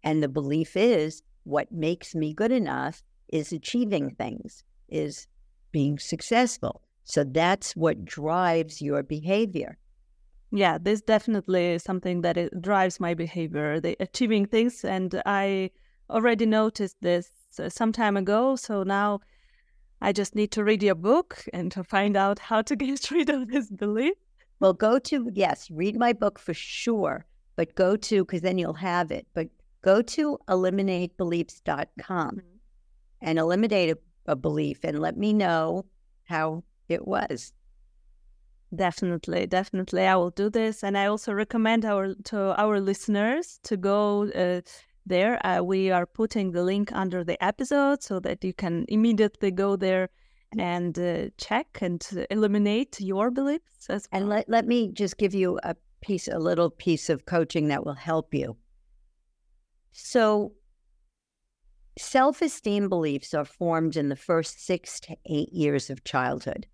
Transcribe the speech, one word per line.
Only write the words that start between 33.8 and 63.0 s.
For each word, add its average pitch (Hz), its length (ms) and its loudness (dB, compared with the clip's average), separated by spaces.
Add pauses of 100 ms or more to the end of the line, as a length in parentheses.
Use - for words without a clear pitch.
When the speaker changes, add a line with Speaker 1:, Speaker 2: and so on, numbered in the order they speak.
Speaker 1:
a, 156 80 0 (340)
a 147 40 0
belief 147 460 -2
and 147 180 -4
let 160 160 -2
me 208 160 0
know 175 520 2 (400)
how 160 400 -4 (240)
it - 180 -2
was. - 460 -4 (1200)
Speaker 2:
Definitely, 175 720 -2
definitely. 185 600 0
I 185 100 6
will 180 140 2
do 202 200 0
this. 220 320 -2
And 196 160 0
I 196 80 2
also 208 260 -2
recommend 220 520 2
our, 196 300 0 (100)
to 196 360 0
our 214 200 4
listeners 208 840 -2
to 214 120 -2
go, 208 540 2
uh, 180 320 0 (440)
there. 190 400 2
Uh, 180 160 2
we 190 280 2
are 175 160 2
putting 214 460 -2
the 175 100 0
link 202 300 2
under 185 320 -2
the 170 180 -2
episode 277 600 0
so 185 180 -4
that - 240 -6
you 185 80 -2
can 170 360 -2
immediately 214 600 2
go 196 260 0
there 185 320 0 (500)
and, 175 400 -2
uh, 175 300 -2 (100)
check - 420 -4
and 175 500 -4
eliminate 208 680 0
your 196 300 0
beliefs 277 580 -4
as - 240 -6
well. 190 80 -2
Speaker 1:
And 202 80 -2
let, 208 200 0
let 226 180 4
me 226 260 2
just 190 260 -4
give 196 160 2
you 185 280 0
a 170 120 -4 (280)
piece, 190 260 -4
a - 100 -4
little 170 320 2
piece - 380 -2
of 147 180 0
coaching 165 420 0
that 139 160 0
will 143 100 -6
help 160 400 -4
you. 135 220 -2 (1400)
So 214 600 2 (1500)
self-esteem 262 880 0
beliefs 156 460 -2